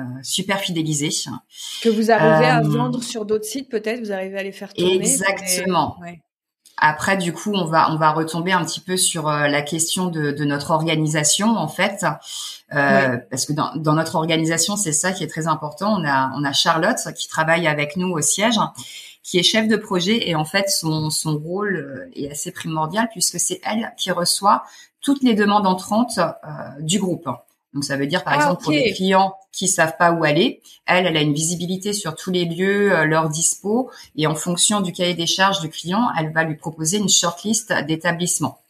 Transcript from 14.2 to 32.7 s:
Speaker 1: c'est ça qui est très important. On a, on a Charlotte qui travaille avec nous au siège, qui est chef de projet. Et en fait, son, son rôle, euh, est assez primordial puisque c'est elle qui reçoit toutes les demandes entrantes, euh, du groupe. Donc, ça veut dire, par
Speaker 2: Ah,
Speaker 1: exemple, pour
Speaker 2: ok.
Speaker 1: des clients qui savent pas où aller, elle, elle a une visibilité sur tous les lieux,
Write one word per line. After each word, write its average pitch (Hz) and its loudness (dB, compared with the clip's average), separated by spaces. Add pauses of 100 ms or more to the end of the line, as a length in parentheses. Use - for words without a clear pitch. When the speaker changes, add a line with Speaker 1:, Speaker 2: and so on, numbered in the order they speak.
Speaker 1:
c'est 165 -2
ça 185 0
qui 185 -6
est 147 -6
très 165 -6
important. 165 -2
On 156 -2
a, 135 2
on 143 -2
a 135 -2
Charlotte 180 2 (180)
qui - -10
travaille 165 2
avec 147 -2
nous 180 -2
au 156 -2
siège, 208 2 (640)
qui - 0
est 170 0
chef 220 2
de 220 4
projet. 196 0
Et 165 2
en 156 2
fait, 196 -2
son, 156 -2
son 151 -2
rôle, 185 -4
euh, 135 -10
est 139 -6
assez 143 -10
primordial 165 -2
puisque 175 -4
c'est 180 -4
elle 214 -4
qui 185 -4
reçoit 190 2 (380)
toutes 277 0
les 247 6
demandes 202 4
entrantes, 208 0
euh, 165 2 (540)
du 165 0
groupe. 180 -4 (460)
Donc, 143 -4
ça 143 -4
veut 139 -2
dire, 180 -2
par 147 -2
Speaker 2:
Ah, - 2
Speaker 1:
exemple, 190 2
pour 214 0
Speaker 2:
ok. 302 4
Speaker 1:
des 202 0
clients 190 2 (180)
qui 185 -4
savent 160 2
pas 170 4
où 165 0
aller, 170 2 (240)
elle, 180 2
elle 160 0
a 151 4
une 151 2
visibilité 175 -2
sur 165 -6
tous - -6
les 180 2
lieux, 196 2